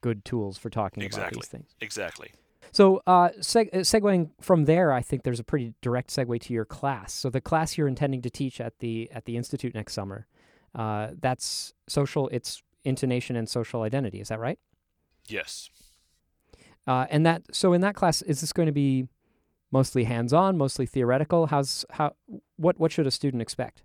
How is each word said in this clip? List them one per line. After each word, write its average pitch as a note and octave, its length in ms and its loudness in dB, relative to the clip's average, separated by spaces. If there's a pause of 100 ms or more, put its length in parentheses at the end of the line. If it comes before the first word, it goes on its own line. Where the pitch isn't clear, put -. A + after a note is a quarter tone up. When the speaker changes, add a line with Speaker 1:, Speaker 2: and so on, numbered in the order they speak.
Speaker 1:
good A2+ 240 -4
tools G2+ 320 -6
for - 120 -12
talking G#2 320 -4
about G2 60 -8
Speaker 2:
Exactly. G2 320 -6
Speaker 1:
these - 80 -12
things. - 220 -18 (100)
Speaker 2:
Exactly. G2+ 520 -10 (400)
Speaker 1:
So, F#3+ 360 6
uh, F3+ 220 8 (100)
seg-, A3 340 0
uh, F#3 60 0
segueing F#3+ 520 2 (100)
from E3 240 4
there, D#3+ 260 6
I B2+ 100 2
think B2+ 220 -4
there's A#2+ 160 -2
a A#2+ 40 -10
pretty A#2+ 380 -4
direct B2 280 -2
segue A#2+ 320 -2
to - 120 -8
your A2 120 -2
class. - 480 -6
So - 160 -4
the B2+ 100 -2
class D#3+ 380 -2
you're D3+ 100 2
intending C3 360 -2
to B2 60 -4
teach C3 300 -6
at A#2 200 -8
the, A2+ 340 -6
at A#2 120 -14
the A#2 120 -6
Institute B2 360 -6
next G#2+ 200 -8
summer, G2 340 -8 (480)
uh, A2 340 -4 (100)
that's - 540 -4 (140)
social, C#3+ 420 -2
it's - 320 -6 (220)
intonation C3 520 -2
and A2+ 120 -4
social A#2 360 -4
identity. A2 360 -4
Is G2+ 100 -12
that A2 100 -6
right? B2+ 200 -6 (680)
Speaker 2:
Yes. - 420 -10 (1160)
Speaker 1:
Uh, B2+ 240 0
and D#3 160 4
that, E3 260 2
so F#3 220 4
in F3 80 4
that G3 140 0
class, E3+ 280 2
is D3 180 -2
this D#3+ 100 -6
going F3 140 2
to D3+ 80 0
be C3+ 340 2 (640)
mostly C3 320 4
hands-on, B2 540 2
mostly C3+ 280 0
theoretical? C#3 640 2
How's, C#3+ 440 0
how, D3 220 -2 (440)
what, E3+ 200 2
what D#3+ 140 2
should D3+ 160 0
a B2+ 40 0
student C3 300 -2
expect? - 440 -10